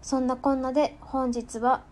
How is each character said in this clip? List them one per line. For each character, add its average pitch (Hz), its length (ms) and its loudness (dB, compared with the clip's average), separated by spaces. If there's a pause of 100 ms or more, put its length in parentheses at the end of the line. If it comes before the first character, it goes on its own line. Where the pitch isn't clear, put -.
そ 262 180 -2
ん 254 80 0
な 254 80 0
こ 277 180 0
ん 262 80 -2
な 262 120 -4
で 294 280 2
本 262 300 -2
日 233 280 -6
は 247 320 2